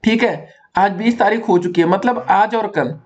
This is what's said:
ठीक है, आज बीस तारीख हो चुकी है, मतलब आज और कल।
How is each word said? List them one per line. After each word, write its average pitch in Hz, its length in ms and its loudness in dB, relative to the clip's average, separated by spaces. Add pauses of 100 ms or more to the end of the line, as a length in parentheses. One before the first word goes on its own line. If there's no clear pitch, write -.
ठीक 226 200 2
है, 190 260 -4 (260)
आज 196 160 2
बीस 226 280 -2
तारीख 220 300 0
हो 185 80 4
चुकी 175 240 0
है, 165 60 4
मतलब 208 420 0
आज 208 260 2
और 220 120 -2
कल। 147 280 -4 (100)